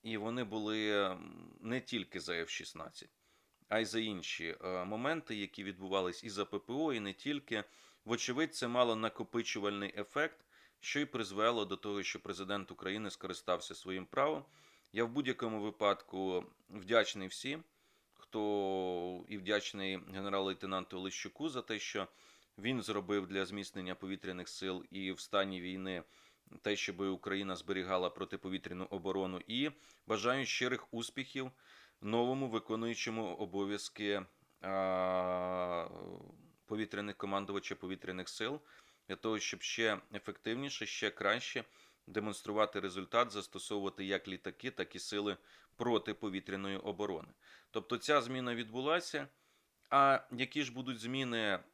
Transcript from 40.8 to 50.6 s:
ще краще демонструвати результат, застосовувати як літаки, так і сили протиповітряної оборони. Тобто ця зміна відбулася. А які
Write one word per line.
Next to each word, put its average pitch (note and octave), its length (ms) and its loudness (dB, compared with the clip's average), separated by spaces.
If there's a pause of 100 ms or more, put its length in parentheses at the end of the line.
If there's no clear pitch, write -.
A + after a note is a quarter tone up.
ще - 240 -2
краще A2 540 0 (440)
демонструвати G#2 720 2
результат, G2 520 2
застосовувати G2 720 -4
як G2 220 0
літаки, G2 440 -6
так - 240 -6
і F2+ 40 -8
сили G2+ 380 0 (380)
протиповітряної G2 1040 0
оборони. F#2+ 520 -4 (420)
Тобто A#2 260 -2
ця D3 240 6
зміна B2 340 -2
відбулася. C#3 720 0 (640)
А C#3 280 10 (120)
які C3 320 0